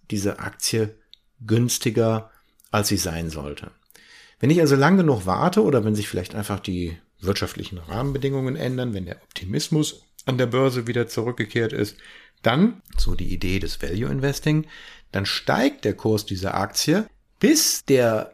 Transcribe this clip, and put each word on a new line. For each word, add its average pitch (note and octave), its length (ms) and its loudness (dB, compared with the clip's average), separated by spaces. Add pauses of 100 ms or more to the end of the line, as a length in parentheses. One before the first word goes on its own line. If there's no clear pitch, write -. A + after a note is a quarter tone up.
(120)
diese G2+ 280 -2
Aktie G#2+ 580 -4 (480)
günstiger, A2+ 840 0 (400)
als G#2 160 0
sie G2+ 100 2
sein E2 320 -4
sollte.“ D2 420 -10 (680)
Wenn B2 100 2
ich E3+ 120 4
also C#3+ 140 6
lang D3 220 6
genug C3+ 280 2
warte C#3+ 360 2
oder C3 240 2
wenn G#2+ 100 0
sich G#2 140 -4
vielleicht F#2 260 -6
einfach G2+ 240 -4
die F2+ 380 -6 (220)
wirtschaftlichen F#2 580 -4
Rahmenbedingungen C3 760 -4
ändern, B2+ 380 -4
wenn F#2 120 -6
der - 180 -12
Optimismus D3 800 -4 (240)
an C3 120 -2
der B2+ 100 2
Börse B2 400 0
wieder A#2+ 200 -2
zurückgekehrt A#2 640 -4
ist, - 240 -4 (440)
dann, D#3+ 400 2 (160)
so - 160 4
die F2+ 180 0
Idee F2+ 280 0
des D#2+ 220 -6
Value A2 280 -4
Investing, C#3+ 580 0 (440)
dann G2 140 -2
steigt A#3 600 0
der G2+ 80 0
Kurs G#2+ 320 -2
dieser F#2+ 300 -4
Aktie, D#3 520 0 (320)
bis - 460 2
der A#2+ 480 2